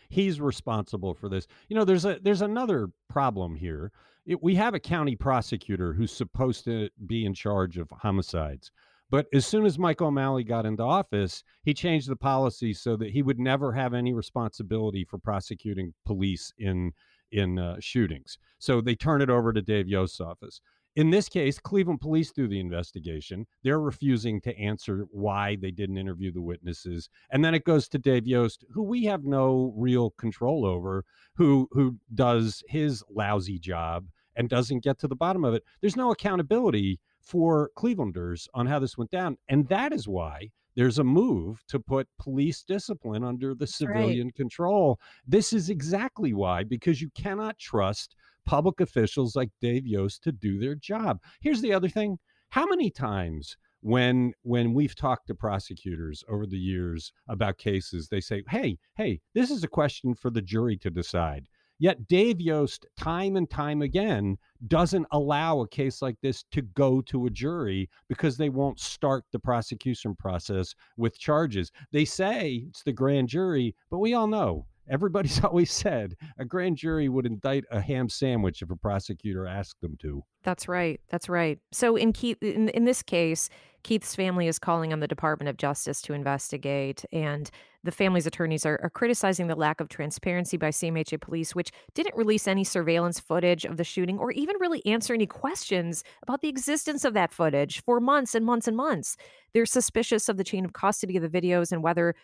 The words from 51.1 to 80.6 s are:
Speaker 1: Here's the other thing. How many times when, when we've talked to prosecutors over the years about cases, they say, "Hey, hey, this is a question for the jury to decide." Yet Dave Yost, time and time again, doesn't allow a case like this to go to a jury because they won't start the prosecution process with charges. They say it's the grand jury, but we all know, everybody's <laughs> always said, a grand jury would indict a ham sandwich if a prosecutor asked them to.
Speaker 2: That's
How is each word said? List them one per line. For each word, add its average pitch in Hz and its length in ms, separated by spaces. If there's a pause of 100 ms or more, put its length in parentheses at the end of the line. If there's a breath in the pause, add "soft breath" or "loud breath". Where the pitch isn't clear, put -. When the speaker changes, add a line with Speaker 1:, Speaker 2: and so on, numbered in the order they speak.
Speaker 1:
Here's 269 220
the 226 100
other 185 160
thing. 208 300 (320)
How 285 160
many 339 240
times 87 640 (240)
when, 123 520 (100)
when 120 320
we've 143 200
talked 127 340
to 107 60
prosecutors 87 920
over 107 180
the 95 120
years 90 540 (160)
about 101 300
cases, 92 500
they 98 120
say, 101 280
"Hey, 185 300 (180)
hey, 143 240 (140)
this 247 160
is 214 140
a - 40
question 135 460
for 123 160
the 113 120
jury 110 360
to 95 120
decide." 80 560 (320)
Yet 135 300
Dave 190 320
Yost, 156 460 (100)
time 185 400
and 175 140
time 147 320
again, 127 560 (280)
doesn't 165 440
allow 147 500
a 110 80
case 135 320
like 127 220
this 135 200 (100)
to 147 100
go 131 400
to 123 240
a 117 40
jury 113 600 (180 soft breath)
because 123 300
they 151 100
won't 135 320
start - 500
the 120 80
prosecution 117 760
process 92 580 (220 soft breath)
with 113 220
charges. 147 520 (220 loud breath)
They 147 140
say 180 640
it's - 140
the 139 120
grand 131 340
jury, 143 460 (160)
but 170 80
we 226 160
all 226 120
know, 143 400 (220)
everybody's 165 560
<laughs> - 0
always 175 260
said, 110 440 (240 loud breath)
a 131 80
grand 180 320
jury 156 320
would 127 160
indict 131 440
a 107 120
ham 127 260
sandwich 110 540
if 82 80
a 90 60
prosecutor 98 720
asked 92 360
them 80 180
to. 71 240 (200)
Speaker 2:
That's - 240